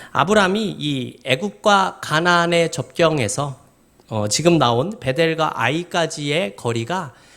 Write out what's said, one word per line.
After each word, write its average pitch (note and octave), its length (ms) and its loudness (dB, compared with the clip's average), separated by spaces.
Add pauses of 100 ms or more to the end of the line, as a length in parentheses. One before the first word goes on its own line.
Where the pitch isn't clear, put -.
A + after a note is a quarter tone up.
(120)
아브라함이 G3 680 2
이 C#3 460 -4
애굽과 G3 760 0
가나안의 E3+ 680 2
접경에서, C#3+ 840 0 (540)
어, G#2+ 180 -2
지금 E3 300 4
나온 B2+ 420 2
베델과 D#3 640 -2
아이까지의 D#3+ 960 -2
거리가 A#2+ 580 -6 (220)